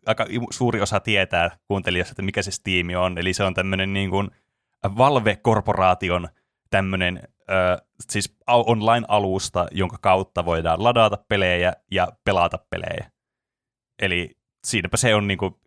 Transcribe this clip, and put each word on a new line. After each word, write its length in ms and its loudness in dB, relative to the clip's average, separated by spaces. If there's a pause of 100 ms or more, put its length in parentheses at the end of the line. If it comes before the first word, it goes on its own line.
aika 180 0
imu-, 280 -6
suuri 280 -2
osa 200 0
tietää 580 0 (100)
kuuntelijoista, 440 -2
että 100 -10
mikä 200 -4
se 80 -6
Steam 360 -2 (120)
on, 200 0
eli 140 -2
se 120 -2
on 100 0
tämmönen 380 -2
niinku 320 0 (600)
Valve-korporaation 1400 2 (420)
tämmönen, 520 -2 (280)
ö, 280 2 (320)
siis 260 -6 (140)
au-, 160 4
online-alusta, 1040 0
jonka 280 -4
kautta 440 2
voidaan 400 0
ladata 340 4 (100)
pelejä 440 2 (180)
ja 180 0 (160)
pelata 340 2 (120)
pelejä. 400 -8 (920)
Eli 340 -2 (300)
siinäpä 300 -2
se 180 2
on 140 0
niinku 380 -4